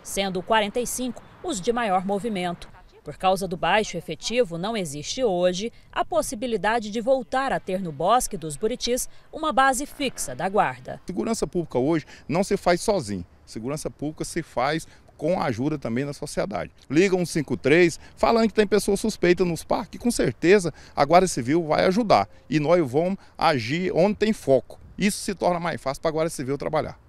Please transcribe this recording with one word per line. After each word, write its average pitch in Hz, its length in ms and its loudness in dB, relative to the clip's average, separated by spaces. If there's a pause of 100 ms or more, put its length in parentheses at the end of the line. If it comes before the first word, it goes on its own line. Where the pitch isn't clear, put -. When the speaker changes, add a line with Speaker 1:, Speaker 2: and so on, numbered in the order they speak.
Speaker 1:
sendo 190 400 -4
quarenta 220 360 0
e 233 80 -4
cinco - 360 -8 (200)
os 294 180 -6
de 233 100 -2
maior 202 340 0
movimento. 190 720 -4 (280)
Por 147 140 -14
causa 190 300 2
do 175 80 -4
baixo 180 420 0
efetivo, 170 600 -2
não 208 180 -4
existe 160 480 -6
hoje 180 480 2 (200)
a 349 120 -2
possibilidade 226 880 -2
de 208 100 -4
voltar 262 540 0
a 170 60 0
ter 190 200 -4
no 180 120 -6
Bosque 202 440 2
dos 151 220 -8
Buritis 240 500 -2 (240)
uma 311 220 -4
base 269 320 4
fixa - 480 -6
da 156 160 -4
guarda. 139 560 0
Speaker 2:
Segurança 214 400 -2
pública 160 320 -2
hoje 147 260 2 (240)
não 170 160 2
se 196 140 0
faz 175 240 2
sozinho. 104 420 -2 (220)
Segurança 123 460 -8
pública 151 340 -8
se - 160 -6
faz 147 460 -2 (280)
com 175 240 -2
a 180 60 0
ajuda 143 320 -2
também 120 260 -4
da 143 100 -6
sociedade. 147 580 -6 (180)
Liga 175 260 4
um 180 120 0
cinco 143 280 -2
três 165 440 4 (160)
falando 226 320 4
que - 80 -2
tem 214 100 4
pessoa 202 320 2
suspeita 180 480 2
nos 165 180 -4
parques, - 380 -4
com 240 80 2
certeza 175 640 2 (220)
a 147 100 4
Guarda 175 220 6
Civil 151 360 0
vai 151 220 2
ajudar. 180 420 4 (220)
E 156 100 2
nós 165 300 4
vamos 175 300 0 (180)
agir 151 560 0
onde 202 220 4
tem 214 180 2
foco. - 460 0 (180)
Isso 196 220 0
se 190 160 -6
torna 175 240 0
mais 165 200 -6
fácil 135 220 -6
pra 165 80 0
Guarda 160 220 -2
Civil 139 260 -6
trabalhar. 156 400 -4 (120)